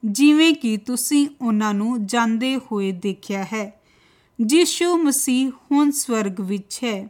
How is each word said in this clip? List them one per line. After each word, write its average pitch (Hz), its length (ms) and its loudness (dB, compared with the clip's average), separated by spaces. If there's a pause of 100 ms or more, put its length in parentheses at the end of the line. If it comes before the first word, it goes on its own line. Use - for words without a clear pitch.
ਜਿਵੇਂ 294 500 4
ਕਿ 226 220 -4
ਤੁਸੀਂ 254 520 0 (120)
ਉਹਨਾਂ 214 340 0
ਨੂੰ 214 320 -2
ਜਾਂਦੇ 233 500 0
ਹੋਏ 202 360 -4
ਦੇਖਿਆ 196 520 -6
ਹੈ। 208 360 -8 (720)
ਯਿਸੂ 349 440 2
ਮਸੀਹ 269 540 0
ਹੁਣ 285 400 0
ਸਵਰਗ 220 500 -2
ਵਿੱਚ 196 440 -6
ਹੈ। 214 240 -4